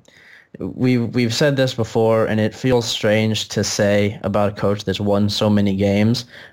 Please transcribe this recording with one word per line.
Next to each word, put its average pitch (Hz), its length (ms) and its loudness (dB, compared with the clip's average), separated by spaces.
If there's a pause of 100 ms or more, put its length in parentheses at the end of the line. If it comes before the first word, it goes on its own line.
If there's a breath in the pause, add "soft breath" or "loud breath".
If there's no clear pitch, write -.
(600 loud breath)
we've, 120 560 -2
we've 120 180 0
said 143 220 2
this 127 180 0
before, 113 520 2
and 110 140 0
it 107 140 0
feels 123 340 0
strange 110 640 0
to 107 140 -2
say 104 580 0
about 104 280 0
a 104 60 -6
coach 104 300 -2
that's 95 140 -2
won 101 300 2
so 107 200 0
many 101 260 2
games, 104 500 2 (280 loud breath)